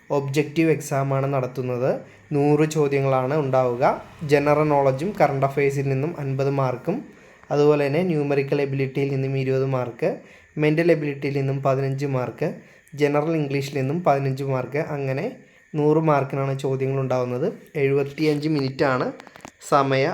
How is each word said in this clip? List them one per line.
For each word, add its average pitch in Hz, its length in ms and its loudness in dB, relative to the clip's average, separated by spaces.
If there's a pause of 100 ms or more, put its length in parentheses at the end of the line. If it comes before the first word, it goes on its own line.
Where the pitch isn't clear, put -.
(160)
ഒബ്ജക്റ്റീവ് 143 600 0
എക്സാമാണ് 139 580 -2
നടത്തുന്നത്. 127 560 -2 (460)
നൂറ് 147 280 4 (120)
ചോദ്യങ്ങളാണ് 139 580 2 (100)
ഉണ്ടാവുക. 127 400 2 (480)
ജനറൽ 147 400 4
നോളജും 139 460 2
കറണ്ട് 139 300 2
അഫയേഴ്സിൽ 139 440 0
നിന്നും 139 200 -2 (100)
അൻപത് 135 380 -2
മാർക്കും 135 380 -2 (540)
അതുപോലെ 147 340 4
തന്നെ 147 240 0
ന്യൂമറിക്കൽ 143 560 0
എബിലിറ്റിയിൽ 139 480 -2
നിന്നും 135 260 -2
ഇരുപത് 131 260 0 (100)
മാർക്ക്, 123 340 -4 (520)
മെൻ്റൽ 156 320 2
എബിലിറ്റിയിൽ 143 460 -4
നിന്നും 139 260 -2
പതിനഞ്ച് 135 400 0 (100)
മാർക്ക്, 123 320 -4 (520)
ജനറൽ 147 400 2
ഇംഗ്ലീഷിൽ 139 400 -4
നിന്നും 135 260 -2
പതിനഞ്ച് 139 460 0
മാർക്ക്, 127 280 -4 (140)
അങ്ങനെ 139 300 -4 (540)
നൂറ് 151 300 4
മാർക്കിനാണ് 139 460 0 (100)
ചോദ്യങ്ങൾ 135 400 -2
ഉണ്ടാവുന്നത്. 127 420 -2 (360)
എഴുപത്തിയഞ്ച് 143 720 0
മിനിറ്റാണ് 135 520 0 (640)
സമയ 135 440 4